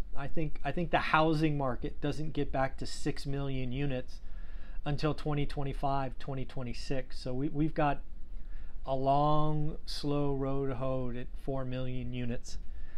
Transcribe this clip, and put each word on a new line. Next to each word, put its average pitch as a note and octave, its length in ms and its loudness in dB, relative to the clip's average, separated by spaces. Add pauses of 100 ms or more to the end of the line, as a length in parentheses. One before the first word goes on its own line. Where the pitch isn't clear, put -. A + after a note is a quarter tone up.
(160)
I C#3 100 4
think, D#3 380 4
I C#3+ 80 2
think E3+ 180 0
the - 80 4
housing D#3 580 2
market C#3 440 -2
doesn't D3+ 320 0
get C#3+ 200 0
back C3 260 0
to B2+ 80 -2
six - 400 0
million C3+ 460 -2
units C3+ 480 -2 (640)
until D3 300 0
twenty D3 320 0
twenty-five, C#3 720 -2
twenty C3 260 -2
twenty-six. B2 760 -2
So C3 160 -2
we, C3+ 140 0
we've D3+ 260 0
got C#3+ 280 2 (840)
a C3+ 80 -2
long, D3+ 920 4
slow C#3+ 500 0
road C3+ 340 0
to B2+ 80 0
hoe C3 380 0
at A#2+ 120 -4 (180)
four C3+ 220 -2
million B2+ 480 -2
units. B2 420 -2 (400)